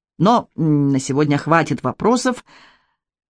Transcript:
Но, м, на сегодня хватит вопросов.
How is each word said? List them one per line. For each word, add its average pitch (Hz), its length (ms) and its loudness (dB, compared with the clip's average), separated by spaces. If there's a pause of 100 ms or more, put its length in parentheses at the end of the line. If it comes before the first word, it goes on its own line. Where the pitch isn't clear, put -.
(180)
Но, 214 380 2
м, 147 320 2
на 139 100 0
сегодня 143 400 -2
хватит 147 460 -2
вопросов. 240 600 -2 (840)